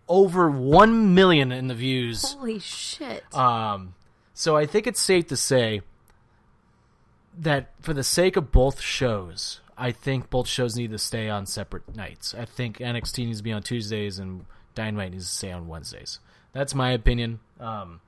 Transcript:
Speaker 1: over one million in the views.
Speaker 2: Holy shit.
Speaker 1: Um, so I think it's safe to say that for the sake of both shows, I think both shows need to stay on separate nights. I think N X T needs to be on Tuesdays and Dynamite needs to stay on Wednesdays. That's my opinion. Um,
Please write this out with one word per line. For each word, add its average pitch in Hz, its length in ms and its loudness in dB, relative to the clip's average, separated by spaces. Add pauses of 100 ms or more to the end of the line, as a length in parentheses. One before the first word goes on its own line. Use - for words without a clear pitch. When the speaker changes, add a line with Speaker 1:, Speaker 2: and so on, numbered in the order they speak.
Speaker 1:
over 180 440 6
one 185 640 8
million 165 380 6
in 131 160 -6
the 123 60 -4
views. 123 600 -2
Speaker 2:
Holy 233 240 -6
shit. - 640 -10 (100)
Speaker 1:
Um, 110 600 0 (400)
so 151 240 2
I 151 80 2
think 208 200 0
it's 226 140 -4
safe 180 280 2
to 131 100 -4
say 113 420 2 (1600)
that 151 320 -2 (100)
for 160 140 -6
the 135 100 -4
sake 180 320 2
of 151 160 -2
both 131 300 4
shows, 98 800 -4 (180)
I 123 140 -4
think 135 380 -6
both 127 180 0
shows 120 260 -2
need 120 180 -4
to 107 60 -8
stay 110 300 -6
on 104 160 -4
separate - 500 -10
nights. - 400 -12
I 117 120 -10
think 120 340 -8
N 120 160 -6
X - 160 -6
T 120 140 -4
needs 113 120 -6
to 104 60 -12
be 113 80 -4
on 104 100 -6
Tuesdays 104 560 -6
and 92 280 -12 (280)
Dynamite 104 380 -6
needs 90 160 -12
to - 60 -8
stay 98 180 -8
on 87 160 -12
Wednesdays. - 500 -14 (360)
That's 135 200 -4
my 127 180 0
opinion. 117 480 0 (200)
Um, 101 480 -12